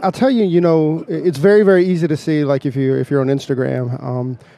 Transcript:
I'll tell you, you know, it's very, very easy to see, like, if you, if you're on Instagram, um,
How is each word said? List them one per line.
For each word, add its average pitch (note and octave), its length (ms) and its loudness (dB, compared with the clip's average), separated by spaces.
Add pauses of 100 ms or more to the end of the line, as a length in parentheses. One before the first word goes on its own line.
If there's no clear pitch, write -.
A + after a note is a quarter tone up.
I'll F#3 100 -2
tell C4 180 0
you, A#3 140 2
you F3 160 2
know, D#3+ 480 0
it's D#3+ 300 -4
very, G3+ 240 4
very F#3+ 240 4
easy F3 200 0
to D3+ 120 -2
see, D3+ 260 -2
like, C#3 220 -2
if B2+ 100 -4
you, C3+ 200 0
if C3 140 -4
you're C#3 120 2
on C3 60 0
Instagram, B2+ 760 -2
um, B2+ 340 -6 (200)